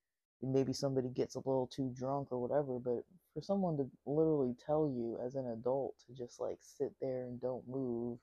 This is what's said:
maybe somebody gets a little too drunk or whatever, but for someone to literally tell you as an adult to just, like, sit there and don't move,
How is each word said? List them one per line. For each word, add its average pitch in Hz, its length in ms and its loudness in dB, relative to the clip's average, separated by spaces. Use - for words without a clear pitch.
maybe 131 300 2
somebody 131 360 0
gets 127 280 -2
a - 20 -4
little 131 300 2
too 131 220 -2
drunk 131 420 -2
or 127 60 0
whatever, 127 420 2
but 123 240 0
for 156 80 -8
someone 185 360 0
to 135 140 0
literally 147 480 4
tell 151 340 2
you 117 300 -2
as 127 180 -4
an 131 100 -2
adult 120 540 0
to - 140 -20
just, 120 260 -8
like, 101 220 -4
sit - 380 -4
there 127 260 -2
and 123 140 -8
don't 123 280 -4
move, 120 540 -2